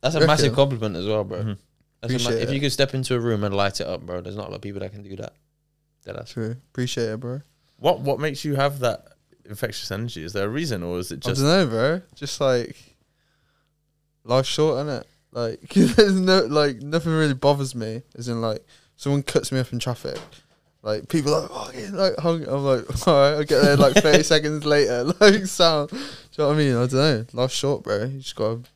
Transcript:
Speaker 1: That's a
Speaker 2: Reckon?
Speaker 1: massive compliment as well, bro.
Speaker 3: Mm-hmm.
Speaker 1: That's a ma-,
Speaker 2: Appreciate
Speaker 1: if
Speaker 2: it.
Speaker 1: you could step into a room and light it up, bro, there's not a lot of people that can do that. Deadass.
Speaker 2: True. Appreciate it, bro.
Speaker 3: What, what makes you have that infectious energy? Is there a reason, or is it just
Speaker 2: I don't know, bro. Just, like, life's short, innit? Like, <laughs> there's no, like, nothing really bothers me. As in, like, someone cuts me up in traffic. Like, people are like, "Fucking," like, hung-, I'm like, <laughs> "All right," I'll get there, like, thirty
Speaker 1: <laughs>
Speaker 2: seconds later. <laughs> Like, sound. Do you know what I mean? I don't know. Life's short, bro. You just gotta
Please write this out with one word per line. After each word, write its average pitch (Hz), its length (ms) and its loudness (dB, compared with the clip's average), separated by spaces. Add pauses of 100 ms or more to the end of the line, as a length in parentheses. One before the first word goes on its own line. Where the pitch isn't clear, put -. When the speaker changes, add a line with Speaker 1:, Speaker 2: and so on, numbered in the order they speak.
Speaker 1:
That's - 160 -2
a - 20 2
Speaker 2:
Reckon? 156 80 6
Speaker 1:
massive 151 280 4
compliment 120 420 0
as 90 100 -4
well, 107 160 0
bro. 95 160 -8
Speaker 3:
Mm-hmm. 107 140 -4 (480)
Speaker 1:
That's 120 140 -6
a - 20 -2
ma-, 120 80 -2
Speaker 2:
Appreciate 113 180 0
Speaker 1:
if 113 80 -2
Speaker 2:
it. 139 40 -2
Speaker 1:
you 135 60 -2
could 139 120 0
step 135 220 0
into 131 200 -2
a 120 60 0
room 110 240 0
and 98 100 -2
light 98 260 0
it - 60 -4
up, 82 160 -6
bro, 87 200 -8
there's 92 140 -10
not 104 120 -10
a - 20 -12
lot 98 60 -10
of 101 60 -14
people 98 180 -10
that 98 120 -10
can 104 120 -18
do 98 120 -14
that. - 180 -14 (720)
Deadass. 98 280 -14
Speaker 2:
True. 113 240 -6 (160)
Appreciate 123 380 -4
it, 110 100 -8
bro. 123 220 -10 (340)
Speaker 3:
What, 156 240 0
what 135 180 -2
makes 143 260 -6
you 147 120 -2
have 139 240 0
that 120 240 -2 (400)
infectious - 480 -8
energy? 104 320 -8
Is 85 80 -10
there 101 140 -2
a - 40 -4
reason, 127 320 -4
or 87 160 -6
is 90 140 -8
it 139 80 -10
just 135 200 -4
Speaker 2:
I 135 40 2
don't 147 80 4
know, 185 180 4
bro. 135 300 0 (160)
Just, - 240 -10
like, 127 360 0 (1500)
life's 127 240 2
short, 147 360 0
innit? 143 200 -6 (300)
Like, 117 260 -6
<laughs> - 100 -20
there's 196 500 6
no, 185 240 4
like, 139 380 0
nothing 156 300 -2
really 156 220 2
bothers 139 400 0
me. 113 280 -8 (140)
As 120 120 -10
in, 117 120 -4
like, 110 240 -4 (320)
someone 143 260 0
cuts - 300 -2
me 131 80 0
up 123 120 -4
in 123 60 -4
traffic. 117 400 -8 (640)
Like, 107 260 -4
people 147 260 0
are 160 80 0
like, - 80 -12
"Fucking," - 440 -12
like, 190 240 0
hung-, 165 280 -2
I'm 139 180 -4
like, 131 200 2 (120)
<laughs> - 120 -2
"All 160 60 6
right," 143 220 6
I'll 151 80 -2
get 143 180 4
there, 143 140 6
like, 135 180 6
thirty 151 280 6
Speaker 1:
<laughs> - 20 0
Speaker 2:
seconds 151 400 0
later. 127 400 2
<laughs> 160 160 -2
Like, 202 260 6
sound. 165 440 0
Do 220 60 -12
you 269 60 -10 (360)
know 147 100 2
what 147 60 4
I 156 40 2
mean? 143 180 2
I 120 40 2
don't 127 120 0
know. 131 400 2
Life's 127 220 -2
short, 139 300 -2
bro. 104 200 -2
You 135 140 -8
just - 180 -14
gotta 113 240 -4 (160)